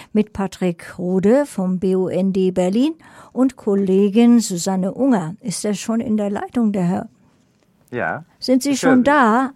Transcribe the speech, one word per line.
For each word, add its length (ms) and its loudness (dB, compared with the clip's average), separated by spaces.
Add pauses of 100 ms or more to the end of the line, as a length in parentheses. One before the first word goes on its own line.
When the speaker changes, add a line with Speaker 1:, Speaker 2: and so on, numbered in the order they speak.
(140)
Speaker 1:
mit 200 0
Patrick 640 -6
Rode 480 2
vom 320 -4
B 160 0
U 120 0
N 240 -2
D 200 0
Berlin 420 0 (400)
und 220 0
Kollegin 840 2
Susanne 540 -2
Unger. 480 0
Ist 240 -8
er 80 -2
schon 260 -4
in 160 -2
der 140 -2
Leitung, 440 -2
der 100 -2
Herr? 260 -2 (800)
Speaker 2:
Ja. 340 -4 (140)
Speaker 1:
Sind 240 0
Sie 80 -4
Speaker 2:
Ich 140 -2
höre 80 4
Speaker 1:
schon 80 4
Speaker 2:
Sie. 60 2
Speaker 1:
da? 500 2